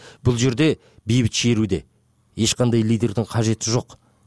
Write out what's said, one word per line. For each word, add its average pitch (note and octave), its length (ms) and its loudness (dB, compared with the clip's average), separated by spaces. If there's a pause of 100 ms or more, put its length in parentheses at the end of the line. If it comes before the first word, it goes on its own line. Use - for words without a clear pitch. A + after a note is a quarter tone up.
(220)
Бул B2+ 140 0
жерде C3 420 0 (260)
бейбит A#2 300 0
шеруде G#2+ 500 0 (520)
эч A2+ 180 0
кандай A#2 280 2
лидердин A2 420 0
кажети A2 440 -2
жок. A2+ 300 -4 (280)